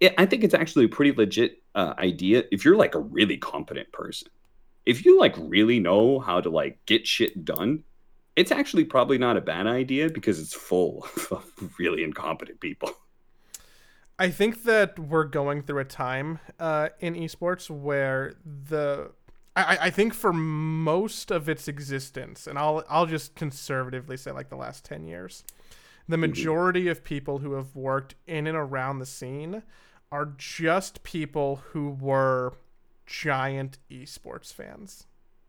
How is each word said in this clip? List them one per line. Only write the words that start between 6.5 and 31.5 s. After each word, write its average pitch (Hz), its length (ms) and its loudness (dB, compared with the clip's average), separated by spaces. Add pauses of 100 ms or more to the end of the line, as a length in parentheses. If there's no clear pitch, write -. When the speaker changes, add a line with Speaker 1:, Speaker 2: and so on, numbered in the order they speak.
Speaker 1:
get 107 200 2
shit - 380 -2
done, 120 380 -2 (540)
it's 180 160 4
actually 277 320 2
probably 131 340 2
not 123 180 2
a 92 60 2
bad 87 240 -2
idea 131 420 0
because 104 320 -2
it's 78 140 -10
full - 520 -2 (120)
<laughs> - 120 -8
of - 140 -6 (340)
really 82 260 0
incompetent - 560 -8
people. - 300 -8 (1300)
Speaker 2:
I 185 120 2
think 220 320 0
that 220 360 4
we're 156 260 0
going 143 380 -2
through 139 180 -4
a 135 40 -4
time, 135 540 -6 (200)
uh, 156 300 0 (120)
in 170 140 -4
esports 170 540 -6
where 139 640 -2 (380)
the, 143 400 -2 (440)
I, 190 80 2
I, 180 200 4
I 175 80 2
think 220 240 0
for 196 180 0
most 160 1000 -2
of 165 200 -2
its 156 180 -6
existence, 135 800 -10
and 143 120 -8
I'll, 156 300 0
I'll 160 160 2
just 160 300 -4
conservatively 131 840 -6
say, 131 160 -12
like, 135 160 -10
the 135 80 -14
last 127 300 -12
ten 147 180 -14
years, 175 400 -14 (640)
the 165 80 -2
Speaker 1:
Mm-hmm. 165 60 0
Speaker 2:
majority 165 680 0
of 165 160 -4
people 139 360 -6
who 143 140 -6
have 135 220 -8
worked 135 380 -4 (120)
in 156 200 -4
and 160 100 -2
around 135 440 -4
the 127 60 -10
scene 147 560 -10 (480)
are 147 280 -6
just - 640 -2
people 143 540 -4 (160)